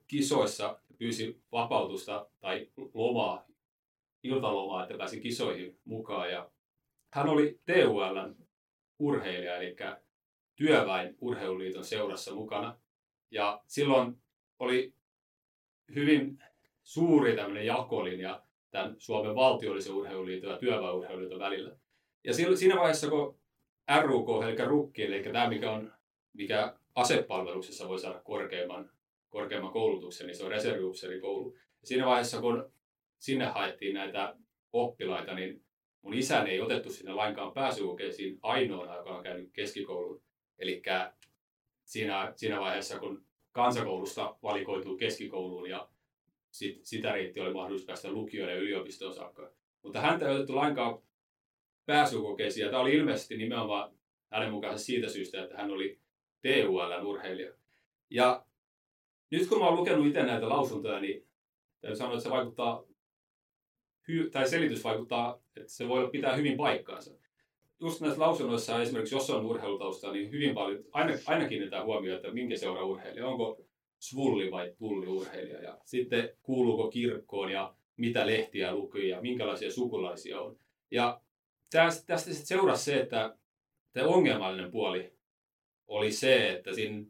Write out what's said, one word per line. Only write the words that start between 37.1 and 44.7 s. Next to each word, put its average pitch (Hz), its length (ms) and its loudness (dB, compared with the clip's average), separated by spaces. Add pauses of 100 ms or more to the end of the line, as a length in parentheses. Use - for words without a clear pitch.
lainkaan 101 380 -2
pääsykokeisiin 98 920 -4
ainoana, 110 540 -2
joka 92 220 -10
on 87 60 -14
käynyt - 300 -10
keskikoulun. - 680 -6 (380)
Elikkä 92 540 -4 (720)
siinä, 98 520 -4
siinä 104 240 -2
vaiheessa, 95 400 -4
kun 98 260 -10 (260)
kansakoulusta 107 920 0
valikoituu 98 540 -4